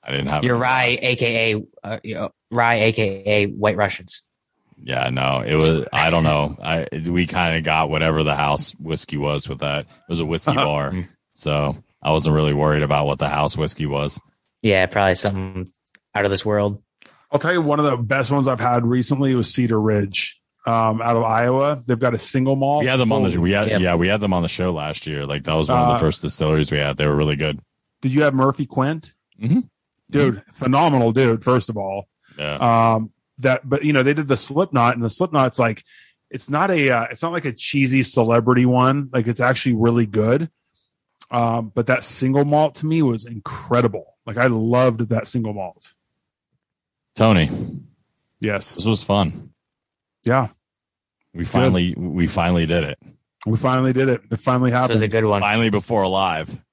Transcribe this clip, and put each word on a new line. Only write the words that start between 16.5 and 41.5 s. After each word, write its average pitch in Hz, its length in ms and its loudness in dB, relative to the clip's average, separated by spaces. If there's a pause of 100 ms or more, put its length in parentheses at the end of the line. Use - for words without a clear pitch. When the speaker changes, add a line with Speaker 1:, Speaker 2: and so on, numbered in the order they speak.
Speaker 3:
I'll 147 80 -2
tell 156 140 -2
you, 175 100 0
one 147 160 0
of 147 60 0
the 139 120 0
best 120 360 -2
ones 139 160 0
I've 127 100 -2
had 120 260 0
recently 131 500 0
was 117 180 0
Cedar 113 280 0
Ridge, 104 600 -2 (260)
um, 113 340 0
out 117 160 0
of 113 60 0
Iowa. 127 640 0
They've 120 120 0
got 123 160 0
a 110 40 -4
single 135 380 0
malt. 143 260 0
Speaker 1:
We 127 60 0
had 131 100 2
them 113 140 2
on 107 100 2
the, 98 80 2
Speaker 3:
Holy 87 80 -2
Speaker 1:
we 87 140 2
had, 104 160 2
Speaker 2:
Yep. 104 120 0
Speaker 1:
yeah, 90 140 2
we 87 140 2
had 104 120 0
them 101 120 0
on 87 100 2
the 82 60 -2
show 90 240 -2
last 76 340 -6
year. 73 200 -6
Like, 71 180 -6
that 76 100 -2
was 78 140 2
one 123 100 2
of 123 100 4
the 123 60 2
Speaker 3:
Uh, 120 40 0
Speaker 1:
first 80 240 0
distilleries 78 500 0
we 73 60 0
had. 71 180 -2
They 76 100 0
were 73 80 2
really 73 220 0
good. 76 240 -4 (420)
Speaker 3:
Did 131 100 -2
you 147 100 2
have 143 120 2
Murphy 135 320 0
Quint? 151 460 -4 (280)
Speaker 1:
Mm-hmm. 143 200 2 (500)
Speaker 3:
Dude, 131 260 2
Speaker 1:
Mm-hmm. - 160 -18
Speaker 3:
phenomenal 131 600 2
dude, 117 320 2
first 127 240 2
of 107 80 -8
all. 98 320 -8 (280)
Speaker 1:
Yeah. 113 580 2
Speaker 3:
Um, 110 160 -2 (280)
that, 127 300 0
but, 143 160 -2
you 151 80 2
know, 135 100 4
they 143 120 4
did 151 120 -2
the 135 100 2
Slipknot, 139 580 0
and 120 100 -4
the 110 60 -2
Slipknot's, 151 500 0
like, 113 240 0 (460)
it's - 200 -14
not 165 220 0
a, 143 180 2
uh, 117 200 2
it's 120 120 -10
not, 165 100 -4
like, 175 120 -6
a 135 80 -4
cheesy 135 500 0
celebrity 123 640 4
one. 131 460 2
Like, 120 160 0
it's 117 120 -4
actually 123 360 0
really 117 300 2
good. 113 440 0 (800)
Um, 117 440 -2